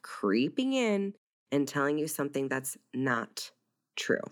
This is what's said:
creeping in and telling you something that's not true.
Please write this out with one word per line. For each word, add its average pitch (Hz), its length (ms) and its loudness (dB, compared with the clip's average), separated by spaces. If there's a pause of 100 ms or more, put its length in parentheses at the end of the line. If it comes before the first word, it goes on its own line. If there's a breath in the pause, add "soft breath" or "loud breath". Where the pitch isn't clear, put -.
creeping 202 720 0
in 202 400 2 (380)
and 139 160 2
telling 143 300 2
you 151 100 0
something 139 400 -2
that's 131 300 -4 (160)
not 127 580 -2 (460)
true. - 340 0